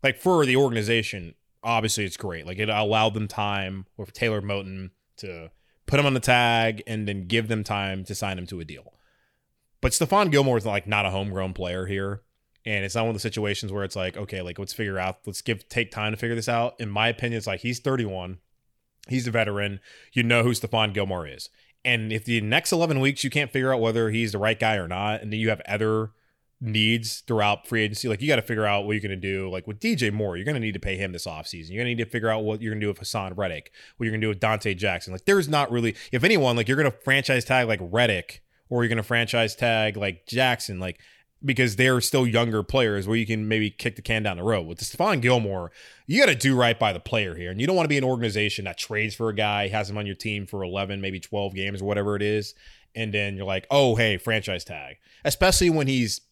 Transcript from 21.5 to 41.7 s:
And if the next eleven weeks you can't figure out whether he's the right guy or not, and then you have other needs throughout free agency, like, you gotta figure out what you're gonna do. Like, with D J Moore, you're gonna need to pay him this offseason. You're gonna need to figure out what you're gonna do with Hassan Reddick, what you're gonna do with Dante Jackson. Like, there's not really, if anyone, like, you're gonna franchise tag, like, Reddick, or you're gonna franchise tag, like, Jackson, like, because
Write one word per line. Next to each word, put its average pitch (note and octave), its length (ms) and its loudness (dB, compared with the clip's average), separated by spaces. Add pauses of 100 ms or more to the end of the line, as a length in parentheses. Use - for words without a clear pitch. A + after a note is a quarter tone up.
And A2+ 300 0
if A2 120 -2
the A#2 160 2
next A2+ 300 0
eleven E3 280 2
weeks C3+ 240 0
you C3 80 -2
can't D3 200 -2
figure C3 220 0
out B2 80 2
whether A2+ 300 2
he's A2+ 220 -2
the G#2 40 -2
right G#2+ 220 0
guy A2 160 2
or F#2 120 -2
not, G2+ 360 -2
and G#2+ 100 -8
then G#2+ 60 -2
you A2 100 2
have G#2+ 180 0
other A2 440 0 (520)
needs A2 580 2
throughout G#2 440 0
free A2+ 160 0
agency, G#2+ 260 -2
like, G#2+ 140 -2
you C#3 60 -4
gotta C3 160 2
figure G#2+ 240 0
out G2+ 180 2
what G#2 60 -2
you're G#2+ 100 0
gonna G2 140 -4
do. F#2+ 340 -4
Like, F#2 160 -6
with G#2+ 140 -10
D D3+ 160 0
J A#2+ 160 0
Moore, G2+ 260 -2
you're F#2+ 80 -6
gonna C#3+ 140 -2
need A2 160 -4
to F2 40 -6
pay G2 160 -4
him F#2+ 160 -4
this F2 140 -10
offseason. D#2+ 440 -12
You're G2 100 -8
gonna A#2+ 160 -2
need A#2 80 -2
to - 20 -2
figure A2+ 240 -2
out A2 140 0
what G#2+ 180 -2
you're A2 100 -4
gonna G#2+ 100 -4
do G#2 80 0
with G2 100 -6
Hassan F#2+ 340 -6
Reddick, F2 380 -6 (260)
what A#2+ 80 -4
you're A2+ 60 -2
gonna A2 100 -2
do A2 80 0
with G2+ 100 -2
Dante G#2+ 360 0
Jackson. F#2 360 -4
Like, F#2 140 -8
there's F#3+ 240 4
not D3 220 2
really, A#2 240 0 (160)
if B2 120 0
anyone, D3+ 320 6
like, A2+ 120 0
you're C3 100 2
gonna C#3+ 140 4
franchise C3+ 520 0
tag, B2+ 240 2
like, G#2+ 140 0
Reddick, G2 600 0 (260)
or B2 140 2
you're A#2 60 2
gonna A2+ 120 0
franchise A#2 540 0
tag, A2 420 2
like, G2 300 -4
Jackson, A#2 520 0
like, F#2 200 -6 (440)
because B2 340 2